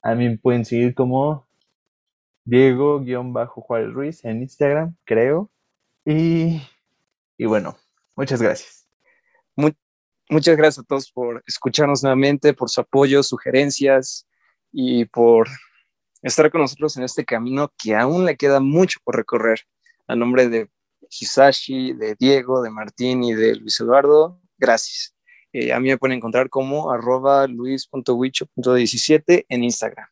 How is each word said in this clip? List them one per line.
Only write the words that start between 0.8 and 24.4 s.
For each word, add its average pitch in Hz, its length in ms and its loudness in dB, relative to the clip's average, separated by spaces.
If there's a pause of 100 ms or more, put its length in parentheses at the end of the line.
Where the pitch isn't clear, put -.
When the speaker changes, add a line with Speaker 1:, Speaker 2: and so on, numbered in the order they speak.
Speaker 1:
como 135 520 -2 (960)
Diego 131 560 4
guion 123 340 -8
bajo 120 260 -6
Juárez 113 320 -4
Ruiz 143 320 -10
en 117 160 -6
Instagram, 147 640 -2
creo. 135 460 0 (560)
Y, 165 560 0 (760)
y 113 80 -6
bueno, 107 320 -2 (400)
muchas 135 240 -4
gracias. - 480 -4 (680)
Speaker 2:
Mu-, 147 140 2 (600)
muchas 156 260 4
gracias 151 260 2
a - 40 -20
todos 135 260 -6
por 120 340 -8
escucharnos 139 560 -2
nuevamente, 139 520 2
por 123 160 -6
su - 100 -4
apoyo, 139 420 2
sugerencias 135 1040 0 (460)
y 123 320 -2
por 117 440 4 (720)
estar 151 280 2
con 160 120 0
nosotros 143 340 -4
en 131 60 -8
este 127 240 -6
camino 127 500 -4
que 110 180 -4
aún 143 300 2
le 156 140 -2
queda 139 220 2
mucho 156 440 2
por 117 120 -4
recorrer. 113 440 -2 (460)
A 117 100 -4
nombre 123 320 2
de 113 220 -4 (400)
Hisashi, 131 800 0
de 110 260 -8
Diego, 127 440 2
de 113 80 -6
Martín 123 540 -4
y 117 100 -2
de 110 220 2
Luis 110 220 -8
Eduardo, 143 600 4 (160)